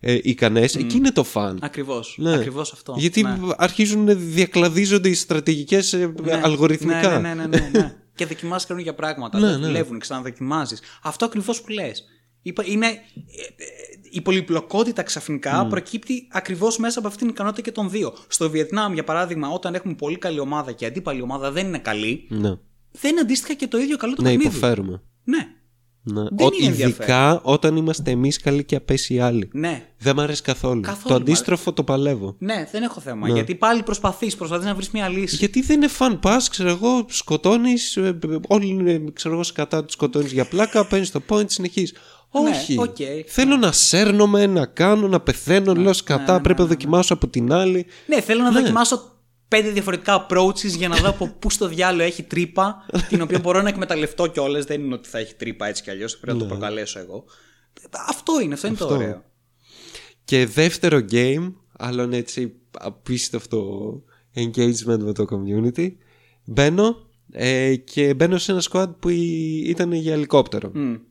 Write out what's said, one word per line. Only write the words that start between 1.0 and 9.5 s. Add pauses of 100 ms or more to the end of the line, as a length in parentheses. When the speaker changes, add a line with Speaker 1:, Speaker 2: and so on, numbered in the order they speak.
Speaker 1:
το
φαν.
Speaker 2:
Ακριβώς,
Speaker 1:
Ναι.
Speaker 2:
ακριβώς
αυτό.
Speaker 1:
Γιατί
Speaker 2:
Ναι. (200)
Speaker 1:
αρχίζουν
να
διακλαδίζονται
οι
στρατηγικές,
ε, (100)
Speaker 2:
Ναι.
Speaker 1:
αλγοριθμικά.
Speaker 2:
Ναι,
ναι,
ναι,
ναι,
ναι.
Speaker 1:
<laughs>
Speaker 2:
Και
δοκιμάζεις
καινούργια
πράγματα,
Speaker 1:
Ναι,
Speaker 2:
δεν